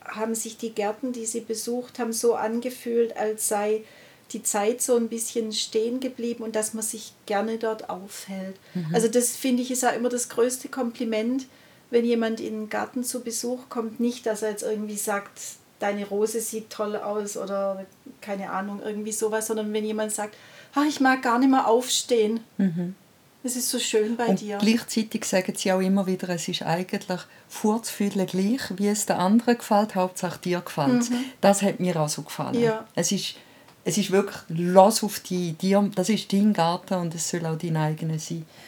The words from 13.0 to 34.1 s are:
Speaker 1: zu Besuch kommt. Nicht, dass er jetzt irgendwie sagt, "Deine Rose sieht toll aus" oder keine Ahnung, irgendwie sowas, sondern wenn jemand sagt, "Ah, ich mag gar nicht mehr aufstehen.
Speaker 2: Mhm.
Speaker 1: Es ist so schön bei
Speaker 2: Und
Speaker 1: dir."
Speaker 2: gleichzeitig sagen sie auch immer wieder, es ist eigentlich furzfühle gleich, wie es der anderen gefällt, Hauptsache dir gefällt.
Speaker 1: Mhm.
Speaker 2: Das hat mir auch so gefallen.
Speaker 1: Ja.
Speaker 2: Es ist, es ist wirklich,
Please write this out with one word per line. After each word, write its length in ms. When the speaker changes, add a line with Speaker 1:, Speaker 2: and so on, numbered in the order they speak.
Speaker 1:
zu 180
Besuch 460
kommt. 320
Nicht, 260
dass 160
er 80
jetzt 140
irgendwie 320
sagt, 440
"Deine 280
Rose 360
sieht 280
toll 260
aus" 420
oder 480
keine 300
Ahnung, 340
irgendwie 280
sowas, 340
sondern 260
wenn 120
jemand 280
sagt, 240
"Ah, 120
ich 140
mag 220
gar 160
nicht 120
mehr 160
aufstehen. 760
Speaker 2:
Mhm. 360
Speaker 1:
Es 120
ist 140
so 80
schön 380
bei 100
Speaker 2:
Und 160
Speaker 1:
dir." 160
Speaker 2:
gleichzeitig 680
sagen 320
sie 160
auch 80
immer 260
wieder, 220
es 200
ist 160
eigentlich 560
furzfühle 800
gleich, 340
wie 120
es 180
der 140
anderen 360
gefällt, 380
Hauptsache 460
dir 200
gefällt. 500
Speaker 1:
Mhm. 140
Speaker 2:
Das 220
hat 180
mir 180
auch 120
so 120
gefallen. 380
Speaker 1:
Ja. 340
Speaker 2:
Es 180
ist, 240
es 120
ist 140
wirklich, 260